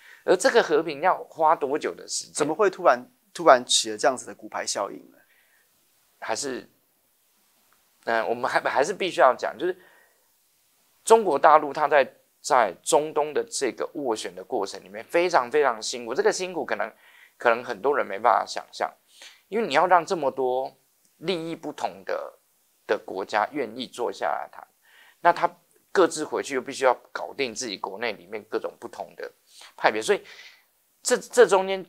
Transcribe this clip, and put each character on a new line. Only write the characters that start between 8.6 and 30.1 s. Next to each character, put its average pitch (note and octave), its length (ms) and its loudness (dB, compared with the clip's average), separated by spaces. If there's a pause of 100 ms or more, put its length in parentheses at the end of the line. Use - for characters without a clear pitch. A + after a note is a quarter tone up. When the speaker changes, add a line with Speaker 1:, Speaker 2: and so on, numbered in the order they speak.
Speaker 1:
还 C3 220 0
是 F#3 100 -2
必 F3 180 -4
须 E3 100 0
要 B2+ 140 6
讲， F2+ 220 -6
就 D3+ 100 -4
是 F3+ 120 -8 (1200)
中 A3+ 200 6
国 D#3 140 0
大 D3+ 200 8
陆 D3 160 -2
它 D3 140 0
在， C#3 280 4 (240)
在 A#2 320 2 (120)
中 D#3 280 0
东 D3 220 -2
的 A#2+ 100 0
这 A#2+ 280 -4
个 - 240 -8
斡 B2+ 200 -2
旋 G2+ 200 -8
的 F#2 80 -14
过 A#2+ 220 -4
程 F2+ 180 -12
里 F2+ 60 -20
面 G#2+ 140 -14
非 F3 240 0
常 C#3+ 220 2
非 D3 140 2
常 A#2 180 0
辛 A#2+ 240 -8
苦， A#2 80 -6
这 C#3 80 -2
个 G#3+ 100 2
辛 F#3 220 -6
苦 C3+ 100 -6
可 A2+ 120 -6
能， G#2+ 160 -6 (480)
可 B2 100 2
能 A#2 140 2
很 A#2 180 -10
多 C#3 160 2
人 G#2 80 0
没 G2+ 140 -8
办 A#2 140 4
法 G2 120 2
想 - 260 -10
象， - 220 -6 (540)
因 G#3 120 -4
为 G#3+ 80 -2
你 C3+ 60 -4
要 D#3+ 140 4
让 F3 180 6
这 G3 100 -4
么 C#3+ 140 -2
多 C3 420 -2 (460)
利 E3 320 -6
益 D#3+ 60 -8
不 E3 160 -10
同 F#2+ 340 -10
的， - 320 -8 (480)
的 G#2+ 140 0
国 F#2+ 260 -8
家 G#2 260 0
愿 B2 240 -8
意 B2 120 -10
坐 A2 240 -6
下 - 160 -6
来 C#2+ 240 -4
谈， - 160 -20 (540)
那 E3+ 120 6
他 E3 180 -2 (400)
各 F3+ 160 6
自 D#3 160 -8
回 A#2+ 200 -4
去 C#3 100 -10
又 C3 80 -4
必 B2+ 100 -10
须 B2 140 -2
要 B2 80 6 (180)
搞 - 220 -12
定 B2+ 200 -6
自 A#2 120 -10
己 G2 120 -8
国 G2 200 -10
内 A#2 160 -4
里 F2 140 -20
面 G#2 160 -12
各 A#2 160 -6
种 - 200 -8
不 A#2 80 -14
同 F2 280 -14
的 - 160 -14 (440)
派 C3+ 160 2
别， G#2+ 80 -2
所 F3 140 0